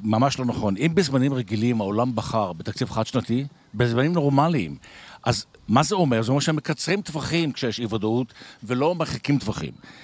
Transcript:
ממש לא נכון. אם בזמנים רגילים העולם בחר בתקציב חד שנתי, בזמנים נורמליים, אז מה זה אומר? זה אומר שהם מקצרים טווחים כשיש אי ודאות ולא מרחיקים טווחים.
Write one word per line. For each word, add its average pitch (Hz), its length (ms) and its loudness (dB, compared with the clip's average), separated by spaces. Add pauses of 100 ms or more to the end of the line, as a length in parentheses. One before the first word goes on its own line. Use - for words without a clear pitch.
ממש 113 360 2
לא 127 60 -2
נכון. 101 320 0
אם 160 180 0
בזמנים 139 380 2
רגילים 113 480 0
העולם 110 340 0
בחר 101 380 -2
בתקציב 101 360 -6
חד 110 180 -2
שנתי, 123 380 -2 (280)
בזמנים 120 400 2
נורמליים, 143 600 2 (500)
אז 113 200 0 (220)
מה 123 160 4
זה 202 120 -2
אומר? 131 260 4
זה 113 100 0
אומר 139 80 2
שהם 156 160 0
מקצרים 170 460 -2
טווחים 151 500 -2
כשיש 113 280 -4
אי 120 60 -2
ודאות 110 420 0 (360)
ולא 131 320 0
מרחיקים 143 440 0
טווחים. 78 320 -6 (320)